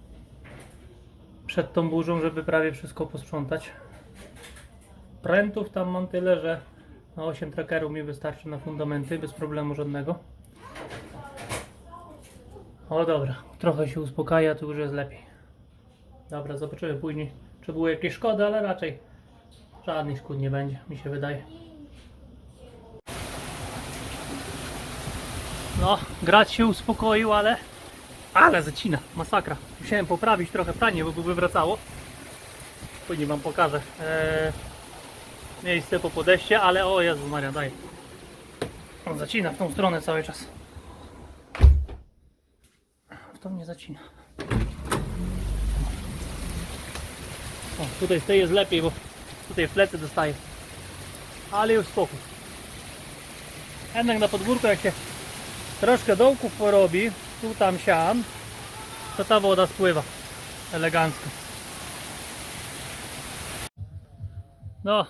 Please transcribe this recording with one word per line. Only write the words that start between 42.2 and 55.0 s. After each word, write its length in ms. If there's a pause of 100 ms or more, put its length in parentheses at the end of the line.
W 40
tą 120
nie 140
zacina. 340 (3750)
O, 200
tutaj 200
z 40
tej 140
jest 140
lepiej, 300
bo 100 (600)
tutaj 160
w 20
plecy 280
dostaje. 360 (1160)
Ale 220
już 120
spokój. 320 (1800)
Jednak 240
na 100
podwórku, 380
jak 140
się 120 (880)